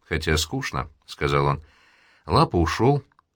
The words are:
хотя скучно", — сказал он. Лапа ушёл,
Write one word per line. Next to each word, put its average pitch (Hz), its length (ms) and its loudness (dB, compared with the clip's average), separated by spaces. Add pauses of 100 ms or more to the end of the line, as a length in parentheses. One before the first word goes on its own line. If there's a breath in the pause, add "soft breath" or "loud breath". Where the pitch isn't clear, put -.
хотя 78 280 0
скучно", — 78 520 -6 (160)
сказал 71 420 0
он. 71 180 -2 (640 soft breath)
Лапа 127 280 2
ушёл, 117 460 2 (340)